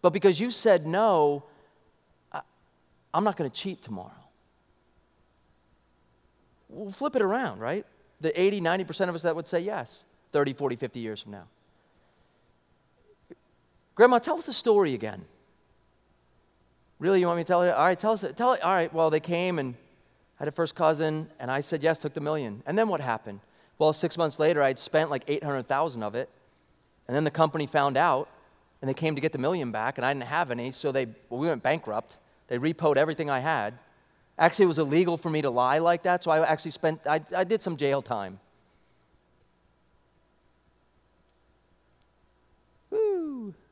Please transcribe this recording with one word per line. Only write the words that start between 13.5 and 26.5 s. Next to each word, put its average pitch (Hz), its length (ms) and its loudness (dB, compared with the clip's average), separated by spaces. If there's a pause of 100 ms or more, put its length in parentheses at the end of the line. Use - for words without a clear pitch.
"Grandma, 240 260 8
tell 311 180 -2
us - 80 -10
the 262 80 -8
story 202 400 2
again." 101 320 -8 (1700)
"Really, 185 200 4
you 180 60 4
want 170 100 2
me 170 80 -2
to - 40 -8
tell 180 160 4
it? 180 80 4
All 151 140 4
right, 180 140 2
tell 214 140 2
us, 202 100 -2 (140)
tell 247 160 2
it. - 100 -2
All 180 100 2
right, 170 200 0
well, 160 160 4
they 156 100 2
came 175 400 -2
and 131 160 -6 (640)
had 143 80 -6
a 151 40 -4
first 165 220 -4
cousin, 156 640 0
and 127 140 -6
I 139 80 0
said 147 240 -4
yes, 160 160 2
took 151 140 -6
the 151 80 -8
million. 139 440 -4
And 165 120 -2
then 226 100 2
what 175 140 -2
happened?" 110 400 -6 (360)
"Well, 156 160 4
six - 220 -2
months 160 220 0
later, 156 240 4
I'd 131 160 2
spent, 156 320 0
like, 135 180 -4
eight 147 160 -2
hundred 139 240 -4
thousand 135 360 -2
of 104 100 -6
it, 127 160 -6 (800)